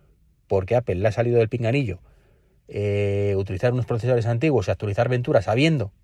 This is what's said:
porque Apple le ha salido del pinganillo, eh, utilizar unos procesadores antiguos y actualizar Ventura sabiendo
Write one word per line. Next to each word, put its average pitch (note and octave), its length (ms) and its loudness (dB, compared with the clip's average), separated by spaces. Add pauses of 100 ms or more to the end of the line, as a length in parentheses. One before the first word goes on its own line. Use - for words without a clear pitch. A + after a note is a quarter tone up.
(460)
porque F#2+ 300 0
Apple A#2+ 200 0
le G#2 120 2
ha G#2 40 0
salido A#2+ 260 2
del A2 100 4
pinganillo, A#2+ 500 -2 (720)
eh, G2+ 680 -2
utilizar G2 360 -2
unos B2 140 -2
procesadores A#2+ 400 0
antiguos A#2+ 420 0
y - 40 0
actualizar A2 360 -2
Ventura B2+ 320 2
sabiendo C3 520 0 (120)